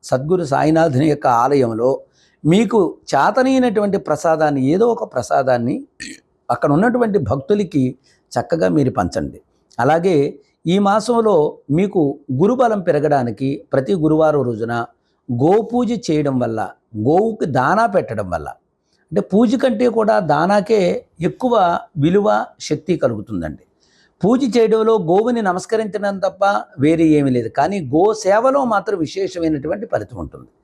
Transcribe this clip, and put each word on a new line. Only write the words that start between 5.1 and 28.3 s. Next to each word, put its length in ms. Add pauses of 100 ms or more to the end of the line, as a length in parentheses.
ప్రసాదాన్ని 600 (800)
అక్కడ 240
ఉన్నటువంటి 420 (100)
భక్తులకి 540 (520)
చక్కగా 320 (100)
మీరు 220
పంచండి. 400 (440)
అలాగే 320 (580)
ఈ 20 (120)
మాసంలో 480 (420)
మీకు 240 (400)
గురుబలం 460
పెరగడానికి 600 (240)
ప్రతి 200 (100)
గురువారం 460
రోజున 240 (560)
గోపూజ 600 (160)
చేయడం 360
వల్ల, 160 (480)
గోవుకి 380 (120)
దానా 280 (100)
పెట్టడం 380
వల్ల, 140 (640)
అంటే 120 (100)
పూజ 320
కంటే 240 (100)
కూడా 180 (160)
దానాకే 500 (480)
ఎక్కువ 240 (500)
విలువ, 240 (400)
శక్తి 260 (100)
కలుగుతుందండి. 600 (580)
పూజ 200 (140)
చేయడంలో 380 (160)
గోవుని 400
నమస్కరించడం 760
తప్ప 180 (400)
వేరే 220 (140)
ఏమీ 180
లేదు, 120 (100)
కానీ 180 (160)
గో 100 (200)
సేవలో 380 (120)